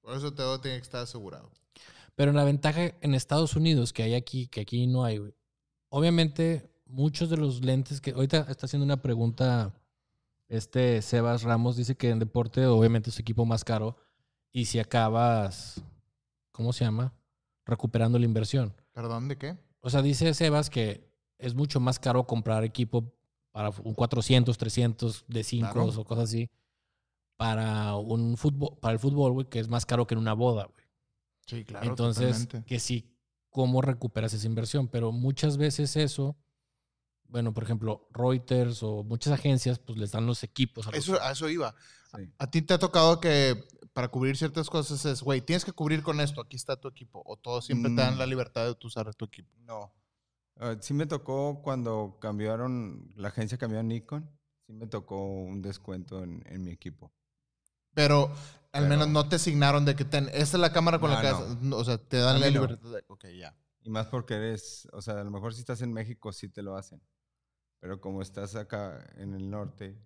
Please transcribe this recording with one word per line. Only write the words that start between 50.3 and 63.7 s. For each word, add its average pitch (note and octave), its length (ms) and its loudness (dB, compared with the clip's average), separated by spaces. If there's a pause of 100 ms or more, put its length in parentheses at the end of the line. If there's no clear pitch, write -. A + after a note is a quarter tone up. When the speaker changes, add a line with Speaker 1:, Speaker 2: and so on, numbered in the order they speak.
Speaker 3:
Ah, A2+ 220 -6
sí - 140 -8
me D3 140 -2
tocó C#3+ 560 -6
cuando A#2 580 -4
cambiaron, A2 920 -6
la G2+ 140 -8
agencia A#2 280 -6
cambió A2 220 -4
a A2+ 40 -2
Nikon, A#2 460 -6 (360)
sí A2+ 60 -20
me A2 160 -14
tocó G2 380 -8
un F#2+ 380 -8
descuento F#2 600 -10
en, E2+ 220 -12
en F#2 180 -12
mi F2 80 -8
equipo. D#2+ 400 -16 (840)
Speaker 1:
Pero D3 360 4 (400)
al C#3+ 140 2
Speaker 3:
Pero - 20 4
Speaker 1:
menos D3 220 4
no D3 200 4
te F3+ 60 2
asignaron D3 500 4
de C#3+ 100 4
que C#3+ 80 -4
ten, C#3+ 300 0
esta D3+ 240 2
es F3 40 4
la E3+ 120 4
cámara E3 260 4
con D#3 120 2
la C3 60 4
Speaker 3:
No, A2 40 2
Speaker 1:
que C3+ 80 2
Speaker 3:
no. C3+ 80 0
Speaker 1:
has-, A#2 240 -6
no, C3+ 160 -2
o A#2 60 -2
sea, A#2 160 0
te - 180 -2
dan B2+ 200 6
Speaker 3:
A - 20 6
Speaker 1:
la C#3 80 4
Speaker 3:
mí C#3 60 6
no. C3+ 80 4
Speaker 1:
libertad A2+ 280 -4
de, G#2+ 180 -12
ok, - 180 -20 (120)
ya. F2 180 -18 (280)